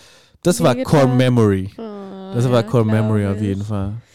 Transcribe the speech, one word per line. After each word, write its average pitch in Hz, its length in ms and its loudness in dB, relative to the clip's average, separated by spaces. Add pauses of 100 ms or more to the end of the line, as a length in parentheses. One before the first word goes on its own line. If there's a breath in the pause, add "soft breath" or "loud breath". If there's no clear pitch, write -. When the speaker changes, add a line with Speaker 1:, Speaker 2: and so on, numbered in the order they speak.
(420 soft breath)
Speaker 1:
das - 180 0
Speaker 2:
Wie 131 40 2
Speaker 1:
war 127 120 4
Core 139 260 2
Speaker 2:
getan. 127 140 4
Speaker 1:
Memory. 110 600 2
Speaker 2:
Oh, 196 580 -14
Speaker 1:
Das 120 160 0
war 120 120 4
Speaker 2:
ja, 107 60 -10
Speaker 1:
Core 117 160 2
Memory 110 380 0
Speaker 2:
glaub 98 140 -2
Speaker 1:
auf 104 60 -6
jeden 98 200 -2
Speaker 2:
ich. 104 40 -8
Speaker 1:
Fall. 101 280 -6 (200 loud breath)